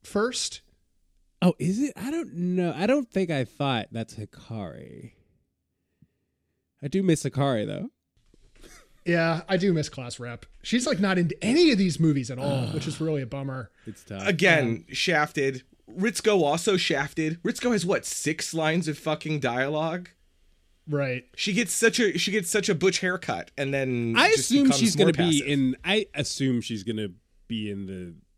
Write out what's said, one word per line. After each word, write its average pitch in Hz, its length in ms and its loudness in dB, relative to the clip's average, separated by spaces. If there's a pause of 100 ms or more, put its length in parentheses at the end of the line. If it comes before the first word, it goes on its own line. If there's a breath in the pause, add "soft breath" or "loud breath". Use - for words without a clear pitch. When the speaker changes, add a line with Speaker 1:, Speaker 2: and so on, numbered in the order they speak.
Speaker 1:
first? - 580 -4 (800)
Speaker 2:
Oh, 175 180 6
is 196 220 0
it? 285 160 -2
I 240 140 -6
don't 320 220 -6
know. 175 440 -2
I 180 100 -2
don't 269 240 0
think 190 180 -2
I 139 140 0
thought 127 480 -4
that's 113 240 -8
Hikari. 104 960 -14 (1700)
I 143 60 -8
do 190 140 0
miss 175 220 2
Hikari, 131 420 0
though. 107 240 -6 (1120 loud breath)
Speaker 1:
Yeah, 165 460 2
I 190 80 2
do 185 160 4
miss 151 160 0
Class 120 300 -12
Rep. 120 260 -12 (160)
She's, 247 240 0
like, 190 140 0
not 190 180 2
in 175 140 2 (100)
any 302 300 6
of 202 80 4
these 180 200 2
movies 139 300 2
at 127 80 -8
all, 131 280 -2
Speaker 2:
Ugh. 156 100 -4
Speaker 1:
which 151 100 -4
is 156 160 -6
really 151 220 -2
a - 20 -6
bummer. 131 460 -8 (160)
Speaker 2:
It's - 160 -16
tough. 98 240 -6
Speaker 3:
Again, 156 600 4
Speaker 1:
Um, - 60 -18
Speaker 3:
shafted. 151 680 0 (280)
Ritsuko 202 520 0
also 165 340 2
shafted. 156 640 -2
Ritsuko 240 300 -2
has, 196 120 2
what, 170 220 0
six - 480 -4
lines 160 340 0
of 151 100 -4
fucking 156 420 -4
dialogue? 151 680 -2 (800)
Speaker 1:
Right. 135 360 -2 (100)
Speaker 3:
She 196 180 -2
gets 220 200 0
such 226 260 2
a, 196 180 2
she 185 140 0
gets 190 180 -2
such 214 200 0
a 185 60 4
butch 180 240 2
haircut, 180 580 -4
and 139 160 -2
then 123 440 0
Speaker 2:
I 349 120 6
Speaker 3:
just 143 120 4
Speaker 2:
assume 277 220 4
Speaker 3:
becomes 269 160 6
Speaker 2:
she's 202 160 4
gonna 165 120 6 (100)
Speaker 3:
more 175 120 2
Speaker 2:
be 151 120 6
Speaker 3:
passive. 131 60 -6
Speaker 2:
in, 135 360 2
I 202 300 0
assume 131 480 -2
she's 107 220 -8
gonna 107 260 -4 (380)
be 107 220 -6
in 98 180 -8
the 92 280 -12 (220)